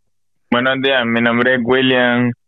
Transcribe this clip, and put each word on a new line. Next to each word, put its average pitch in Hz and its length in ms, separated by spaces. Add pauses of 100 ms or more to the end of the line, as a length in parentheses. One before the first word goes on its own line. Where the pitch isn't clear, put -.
(480)
Buenos 131 320
días, 131 260
mi 117 140
nombre 120 360
es 127 80
William. 123 680 (180)